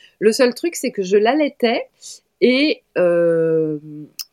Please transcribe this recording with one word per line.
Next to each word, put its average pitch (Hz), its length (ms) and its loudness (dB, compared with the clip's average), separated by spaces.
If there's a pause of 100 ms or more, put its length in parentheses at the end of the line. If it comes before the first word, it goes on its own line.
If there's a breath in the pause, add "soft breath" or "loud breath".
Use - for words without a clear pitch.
(180 soft breath)
Le 214 140 2
seul 247 200 2
truc, 339 220 -8
c'est - 160 -6
que 208 120 -6
je 185 140 0
l'allaitais 254 720 0 (540 loud breath)
et, 262 420 2 (160)
euh, 165 800 0 (540)